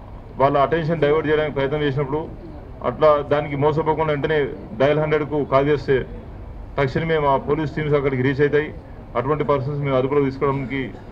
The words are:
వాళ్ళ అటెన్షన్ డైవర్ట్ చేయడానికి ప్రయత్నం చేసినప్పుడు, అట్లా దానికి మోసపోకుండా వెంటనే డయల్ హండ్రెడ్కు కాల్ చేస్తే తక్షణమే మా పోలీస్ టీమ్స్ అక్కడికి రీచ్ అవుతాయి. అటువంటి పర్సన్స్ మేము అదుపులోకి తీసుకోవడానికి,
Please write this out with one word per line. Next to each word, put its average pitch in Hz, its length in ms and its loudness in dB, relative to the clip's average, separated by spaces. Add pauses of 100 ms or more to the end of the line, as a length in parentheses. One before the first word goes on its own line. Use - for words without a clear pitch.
(380)
వాళ్ళ 139 200 4
అటెన్షన్ 160 440 2
డైవర్ట్ 147 260 4
చేయడానికి 151 280 0
ప్రయత్నం 139 260 0
చేసినప్పుడు, 147 460 -2 (560)
అట్లా 147 340 4
దానికి 143 380 -2
మోసపోకుండా 151 580 0
వెంటనే 147 320 0 (320)
డయల్ 147 220 4
హండ్రెడ్కు 151 440 0
కాల్ 139 240 2
చేస్తే 139 380 2 (720)
తక్షణమే 160 400 0
మా 139 200 2
పోలీస్ 143 380 -2
టీమ్స్ 151 180 0
అక్కడికి 135 280 2
రీచ్ 135 200 2
అవుతాయి. 147 320 2 (420)
అటువంటి 147 280 0
పర్సన్స్ 143 360 0
మేము 139 160 0
అదుపులోకి 135 300 2
తీసుకోవడానికి, 135 680 -2 (200)